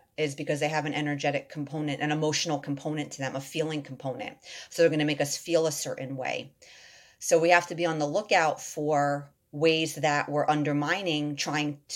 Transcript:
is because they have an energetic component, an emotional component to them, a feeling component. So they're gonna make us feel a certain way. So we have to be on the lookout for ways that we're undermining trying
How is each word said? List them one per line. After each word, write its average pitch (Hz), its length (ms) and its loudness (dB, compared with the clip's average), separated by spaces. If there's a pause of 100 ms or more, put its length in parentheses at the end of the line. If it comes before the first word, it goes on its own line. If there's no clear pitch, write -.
(180)
is 151 160 -2
because 147 280 -4
they 147 60 2
have 156 200 0
an 147 80 -4
energetic 143 520 -2
component, 147 540 -6
an 151 100 0
emotional 156 460 0
component 147 540 -4
to - 80 -16
them, 135 160 -4
a 139 40 -2
feeling 156 440 -4
component. 131 520 -8 (360)
So - 100 2
they're 165 80 8
gonna 151 160 2
make 147 160 0
us 143 160 0
feel 160 300 2
a 151 40 2
certain 135 460 -6
way. - 340 -6 (680)
So - 180 4
we 165 140 6
have 175 160 6
to 175 80 -6
be 170 100 -2
on 160 140 0
the 147 80 0
lookout 170 520 2
for 143 720 0 (220)
ways 160 420 2
that 147 340 2
we're 147 220 2
undermining 151 840 2
trying 147 460 -2 (140)